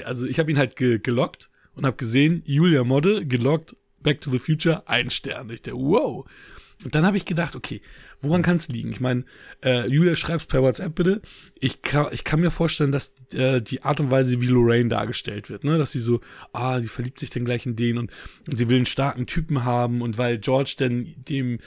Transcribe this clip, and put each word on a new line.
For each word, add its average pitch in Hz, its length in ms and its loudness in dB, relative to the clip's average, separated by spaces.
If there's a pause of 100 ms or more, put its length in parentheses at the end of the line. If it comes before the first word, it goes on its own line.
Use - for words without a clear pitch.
Also 123 220 -6
ich - 120 -2
habe 160 120 0
ihn 143 80 2
halt 135 180 0
ge-, 120 220 2
gelockt - 520 -2 (240)
und 139 120 -2
habe 127 100 -2
gesehen, 143 480 2
Julia 147 400 4
Modde, 156 420 2
gelockt, 131 500 0 (260)
Back 147 180 0
to 135 100 -8
the 127 80 2
Future, 160 500 0
ein 120 220 0
Stern. - 400 -6
Ich 117 120 -14
dachte, - 140 -10
wow. 156 500 0 (560)
Und 123 120 -6
dann 156 100 4
habe 202 140 4
ich - 80 -4
gedacht, 170 300 -4
okay, - 260 -12 (400)
woran 165 180 2
kann's 170 280 2
liegen? 113 220 -6
Ich - 100 -10
meine, 127 240 -2 (380)
äh, 123 240 0
Julia, 160 300 4
schreib's - 300 -4
per 131 160 2
WhatsApp 135 320 0
bitte. 185 260 0 (400)
Ich - 220 -4
ka-, 143 280 0
ich - 140 -8
kann 156 160 0
mir 175 100 2
vorstellen, 156 400 0
dass, 139 220 -4 (220)
äh, 131 260 2
die 123 220 -6
Art 143 180 0
und 139 100 0
Weise, 127 300 2
wie 123 60 0
Lorraine 120 420 4
dargestellt 110 640 -4
wird, 104 140 -8
ne, 151 120 2
dass 147 160 0
sie 131 60 -4
so, 117 240 0 (320)
ah, 127 260 -2
sie 113 80 -4
verliebt 123 300 -8
sich - 100 -8
dann 120 160 -6
gleich 120 220 -4
in 117 100 -4
den 117 220 0
und, 117 120 -6 (400)
und - 60 -2
sie 117 140 2
will 127 60 6
einen 123 100 4
starken 135 400 -2
Typen 147 380 -2
haben 123 360 0
und 117 160 -4
weil 120 220 0
George 131 400 0
dann 123 280 0 (220)
dem 123 380 -2